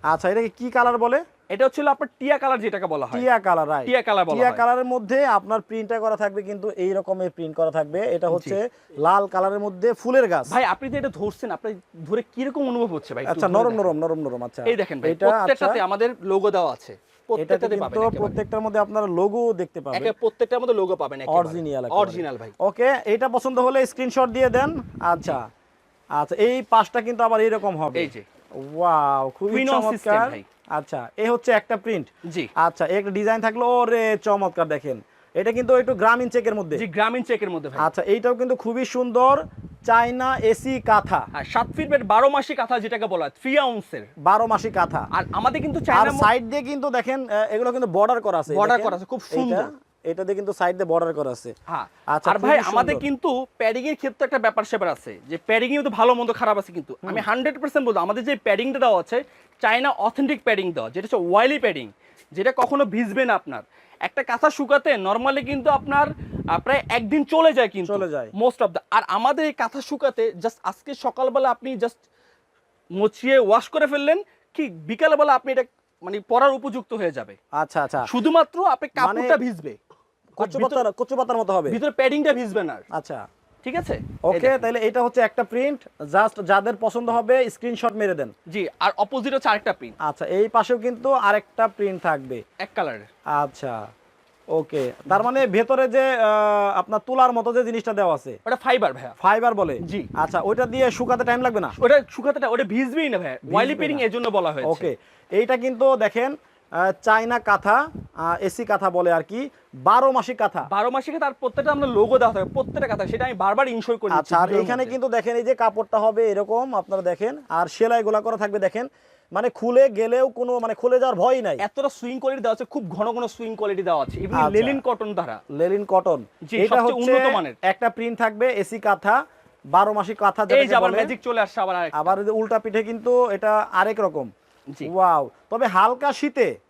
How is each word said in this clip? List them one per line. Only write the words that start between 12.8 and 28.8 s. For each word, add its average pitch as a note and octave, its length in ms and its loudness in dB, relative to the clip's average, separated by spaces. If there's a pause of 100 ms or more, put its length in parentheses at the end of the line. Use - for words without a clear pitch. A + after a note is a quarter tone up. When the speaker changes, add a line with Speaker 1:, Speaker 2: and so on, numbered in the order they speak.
Speaker 2:
হচ্ছে C#3+ 200 -10
ভাই? C3+ 100 -6
একটু C3+ 60 -2
Speaker 1:
আচ্ছা, E3 180 0
Speaker 2:
ধরে F#3 100 4
Speaker 1:
নরম, A#3+ 120 4
Speaker 2:
দেখেন। G#3 160 0
Speaker 1:
নরম, D#3+ 100 0
নরম, D#3+ 220 -2
নরম, B2 240 -6
আচ্ছা। A#2+ 200 -10
Speaker 2:
এই A#3 140 0
দেখেন F3 240 -6
ভাই, D#3 100 0
Speaker 1:
এটা, F#3+ 200 2
Speaker 2:
প্রত্যেকটাতে G3 400 2
Speaker 1:
আচ্ছা। A3 140 0
Speaker 2:
আমাদের G3+ 260 0 (100)
লোগো G3 300 0
দেওয়া F3 220 0
আছে। - 200 -14
Speaker 1:
এটাতে - 340 -20
Speaker 2:
প্রত্যেকটাতে F#3+ 400 0
পাবেন G#3 140 -2
Speaker 1:
কিন্তু E3 200 -4
Speaker 2:
একেবারে। A3+ 160 0
Speaker 1:
প্রত্যেকটার G#3+ 440 -4
মধ্যে A3 180 -2
আপনারা G#3 280 0
লোগো G#3 460 0
দেখতে F3 280 -6
পাবেন। C3+ 220 -6
Speaker 2:
একে-, A3 180 -2
প্রত্যেকটার A#3 400 -2
মধ্যে A#3+ 140 0
লোগো F#3+ 220 0
পাবেন C3+ 240 -6
একেবারে। D#3 180 0
Speaker 1:
অরিজিনাল D#3+ 460 -2
একেবারে। D#3 160 0
Speaker 2:
অরিজিনাল E3 360 -2
ভাই। A2 140 -14 (100)
Speaker 1:
ওকে, A#3 340 2 (100)
এটা A3+ 240 0
পছন্দ B3 300 -2
হলে C4 280 2
স্ক্রিনশট B3+ 420 0
দিয়ে B3 220 2
দেন। C#4 300 0 (200)
আচ্ছা। D#3+ 500 -2 (580)
আচ্ছা, D3 280 -2
এই B3 260 2
পাশটা A3+ 380 2
কিন্তু A3+ 240 -2
আবার A3 160 2
এরকম G#3 360 0
হবে। D#3 240 -4
Speaker 2:
এই E3 60 -2
যে। A2+ 180 -14 (300)
Speaker 1:
ওয়াও, C#3+ 760 0